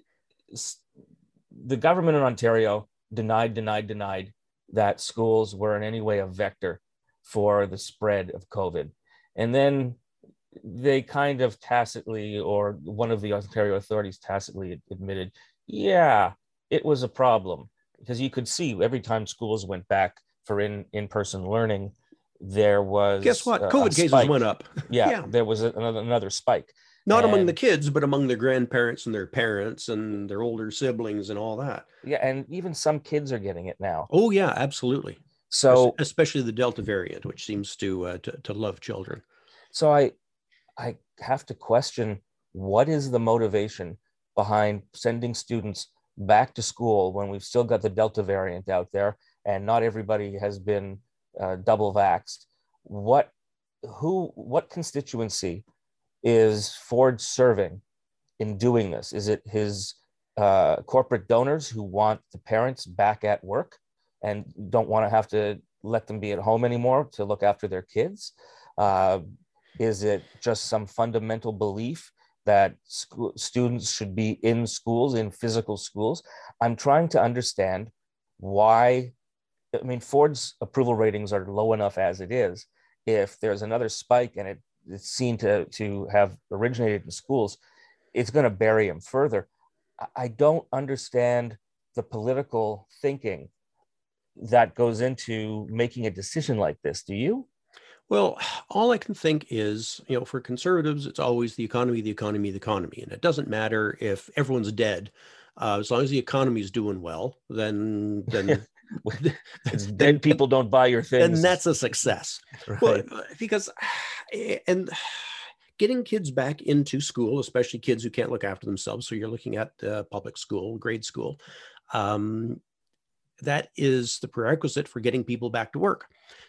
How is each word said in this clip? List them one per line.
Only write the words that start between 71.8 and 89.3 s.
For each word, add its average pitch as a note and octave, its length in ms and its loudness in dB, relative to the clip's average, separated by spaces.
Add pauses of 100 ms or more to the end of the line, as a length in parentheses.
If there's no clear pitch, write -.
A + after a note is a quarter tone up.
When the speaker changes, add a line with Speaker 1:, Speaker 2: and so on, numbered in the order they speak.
Speaker 1:
that G2 300 4 (120)
scho-, - 500 -8
students A#2+ 540 -2
should G2 240 -6
be A2 180 0
in A#2 340 0
schools, A#2+ 480 0
in A2 160 -2
physical A2 480 -4
schools? A2 440 -4 (380)
I'm A#2 160 0
trying D#3 340 4
to A2+ 120 4
understand A2 680 -2 (480)
why. A2+ 760 4 (600)
I A#2+ 140 -2
mean, B2 140 -6
Ford's D3 600 2
approval A#2+ 360 0
ratings G#2 360 0
are F#2+ 140 -2
low G#2+ 260 0
enough G#2 240 0
as F#2 240 0
it F#2 120 -10
is. G#2 340 -2 (400)
If G#2+ 340 0
there's G#2 220 -2
another A2+ 260 -2
spike B2 480 0
and G2 120 -8
it, G2 100 -12 (300)
it's G2 220 -14
seen A#2+ 280 -2
to, G2+ 280 2
to G2+ 460 -6
have G2+ 240 4 (140)
originated A2 540 -2
in E2 60 -16
schools, A2 460 -2 (560)
it's A2+ 180 -2
gonna C3 200 4
bury A2 380 4
him E2 120 -6
further. C3 480 -2 (520)